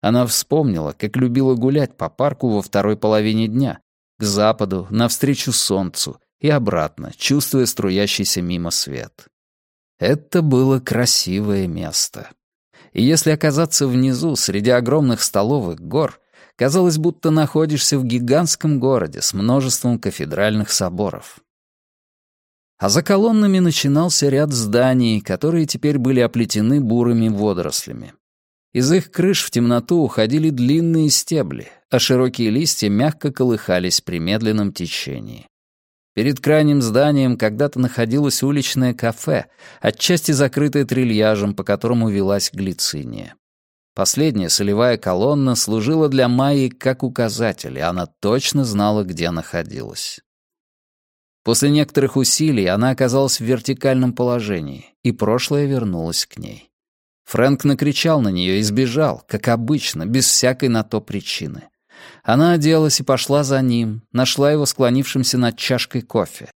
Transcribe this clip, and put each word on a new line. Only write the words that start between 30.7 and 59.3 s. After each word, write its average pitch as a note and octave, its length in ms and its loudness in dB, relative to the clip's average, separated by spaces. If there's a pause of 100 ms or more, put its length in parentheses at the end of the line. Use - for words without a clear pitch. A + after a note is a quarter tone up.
стебли, F#2+ 600 -2 (200)
а B2+ 100 2
широкие B2 520 0
листья A#2+ 400 0
мягко C3+ 420 0
колыхались F#2 680 0
при F2 160 -6
медленном G#2+ 540 -2
течении. A1+ 760 -10 (680)
Перед B2+ 260 -2
крайним D3 420 4
зданием C3 560 2
когда-то A2+ 400 -2
находилось B2 640 0
уличное C3+ 500 0
кафе, A#2+ 540 -4 (340)
отчасти - 520 0
закрытое C#3+ 520 2
трильяжем, G#2+ 720 2
по G2+ 100 -6
которому A2+ 460 0
велась G2 420 0
глициния. D2 840 -8 (600)
Последняя G#2+ 540 0
солевая G#2 480 2
колонна B2+ 560 0
служила C3+ 560 0
для C3 180 2
Майи C3 400 2
как B2+ 340 -4
указатель, A2+ 760 -4
и - 20 -6
она F2 240 -2
точно C3 580 -2
знала, G#2 420 0
где E2+ 260 -4
находилась. - 880 -8 (1200)
После B2+ 280 2
некоторых C#3+ 460 2
усилий C3 500 2
она G#2+ 240 2
оказалась C3 500 0
в A2+ 40 -8
вертикальном B2+ 680 0
положении, G#2 880 -4
и A#2+ 100 0
прошлое B2+ 520 0
вернулось F#2+ 600 -2
к - 100 -20
ней. - 340 -16 (540)
Фрэнк C3 400 0
накричал C#3+ 560 2
на G#2+ 80 0
неё F#2 280 0
и G#2 60 2
сбежал, A#2+ 640 0
как - 220 -4